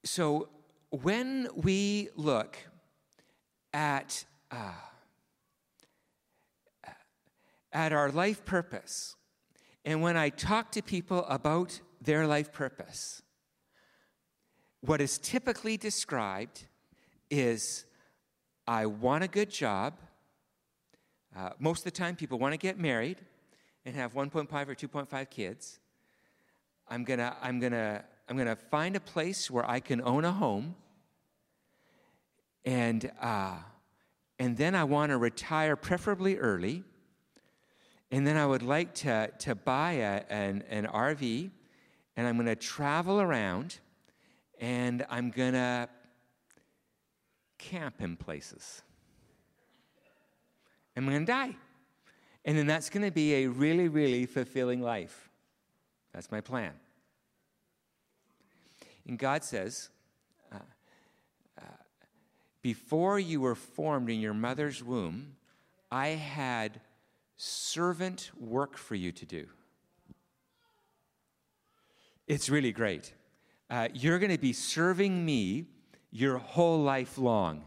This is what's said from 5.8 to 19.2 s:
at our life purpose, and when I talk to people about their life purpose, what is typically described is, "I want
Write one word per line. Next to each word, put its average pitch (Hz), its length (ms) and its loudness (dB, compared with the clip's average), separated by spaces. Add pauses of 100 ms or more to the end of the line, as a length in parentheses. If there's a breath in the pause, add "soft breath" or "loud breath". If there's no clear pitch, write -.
at 156 220 2
our 143 180 4
life 190 340 0
purpose, - 680 -4 (680 soft breath)
and 156 180 0
when 170 160 4
I 151 120 4
talk 214 420 0
to 208 100 -4
people 180 440 -2
about 156 540 0 (220)
their 151 240 4
life 147 260 2
purpose, - 720 -8 (1600 soft breath)
what 147 200 4
is 139 160 0
typically 220 600 -2
described 113 880 -4 (640 soft breath)
is, 120 560 0 (840 soft breath)
"I 110 180 2
want 123 380 2